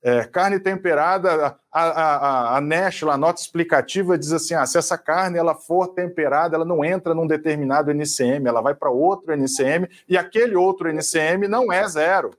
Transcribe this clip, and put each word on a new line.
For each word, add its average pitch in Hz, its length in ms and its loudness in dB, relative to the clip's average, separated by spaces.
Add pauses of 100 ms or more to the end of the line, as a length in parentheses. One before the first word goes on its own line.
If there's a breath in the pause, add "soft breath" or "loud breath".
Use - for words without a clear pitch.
É, 120 220 2
carne 190 360 0
temperada, 180 960 0 (140)
a, 160 100 0
a, 160 340 2 (380)
a, 131 40 2
a 143 40 2
nesh, 170 400 0
lá, 151 140 2
a - 20 -2
nota 165 240 0
explicativa, 170 760 0
diz 147 140 -4
assim, 160 220 -4
"Ah, 147 120 0
se 147 120 -2
essa 165 200 -2
carne 175 400 -2
ela 165 180 0
for 180 320 -2
temperada, 165 680 -2
ela 165 80 0
não 165 220 0
entra 175 280 -2
num 165 140 -2
determinado 151 640 0
N 147 140 -2
C - 180 -4
M, 131 240 0
ela 117 140 2
vai 139 140 0
pra 147 140 -4
outro 160 440 0
N 139 120 -2
C 135 180 -2
M, 165 260 0 (180 loud breath)
e 180 100 2
aquele 214 380 0
outro 185 340 0
N 156 120 -4
C 160 180 -2
M 185 300 0
não 233 240 0
é 190 120 2
zero." 160 540 0